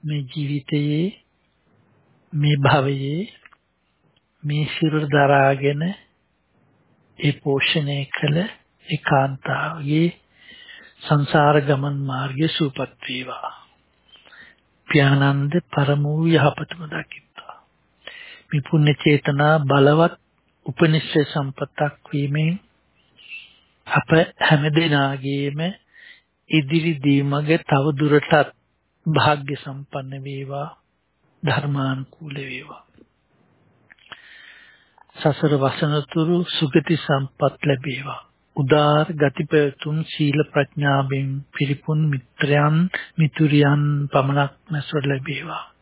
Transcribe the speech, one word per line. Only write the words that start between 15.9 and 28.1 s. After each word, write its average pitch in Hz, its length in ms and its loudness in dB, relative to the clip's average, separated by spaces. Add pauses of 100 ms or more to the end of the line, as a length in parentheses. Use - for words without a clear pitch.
වූ 151 240 -2
යහපතම 156 580 0
දකිත්වා. - 680 -12 (880)
මේ 147 160 -2
පුණ්‍ය 151 320 2
චේතනා 147 640 2
බලවත් 143 560 4 (520)
උපනිශ්‍රේ 156 600 2
සම්පතක් 143 680 -6 (120)
වීමෙන් 147 480 -2 (1300)
අප - 220 -2 (280)
හැම 147 320 2
දෙනාගේම 139 880 -2 (880)
ඉදිරි 160 460 0
දීමග 143 540 2 (120)
තව 139 320 2
දුරටත් 147 600 2 (520)